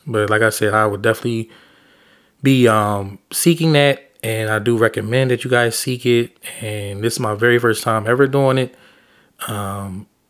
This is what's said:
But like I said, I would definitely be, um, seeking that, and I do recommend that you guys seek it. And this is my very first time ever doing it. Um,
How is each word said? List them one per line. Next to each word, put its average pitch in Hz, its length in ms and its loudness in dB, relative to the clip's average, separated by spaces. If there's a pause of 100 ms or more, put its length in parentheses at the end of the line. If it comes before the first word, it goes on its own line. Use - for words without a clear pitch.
But 107 220 -2
like 107 140 2
I 113 80 4
said, 107 240 -2
I 107 120 2
would 101 160 -4
definitely 113 480 -2 (920)
be, 131 260 4
um, 104 500 0 (140)
seeking 160 400 2
that, 143 380 2 (120)
and 110 280 -4
I 107 80 0
do 117 180 0
recommend 113 540 0
that 120 140 -2
you 127 60 -6
guys 120 280 0
seek 123 260 -6
it. 120 320 2 (240)
And 104 420 -8
this 113 120 -2
is - 60 -6
my 107 140 -2
very 120 240 2
first 117 240 0
time 110 240 -2
ever 127 200 4
doing 131 320 2
it. 127 160 -4 (720)
Um, 98 600 -8 (240)